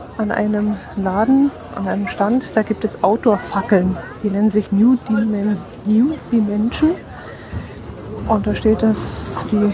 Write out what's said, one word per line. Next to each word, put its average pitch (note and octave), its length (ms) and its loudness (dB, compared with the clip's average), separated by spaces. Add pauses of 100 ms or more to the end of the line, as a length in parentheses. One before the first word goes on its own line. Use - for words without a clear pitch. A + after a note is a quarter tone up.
(180)
an G#3 140 -2
einem G#3 460 0 (180)
Laden, A3+ 560 4 (240)
an G3 120 -4
einem G3 200 -2
Stand, A3+ 480 0
da G#3+ 80 4
gibt - 200 -4
es - 200 -4
Outdoor-Fackeln. F#3+ 960 2 (260)
Die G#3 60 0
nennen G3+ 200 2
sich G3 220 0
New A3 240 6 (120)
Dimen-, G#3 500 0 (280)
New A3+ 280 4 (180)
Dimension. A3+ 640 2 (1300)
Und G#2 200 2
da G#2 80 0
steht, - 260 2
dass - 680 0
die G#3 220 2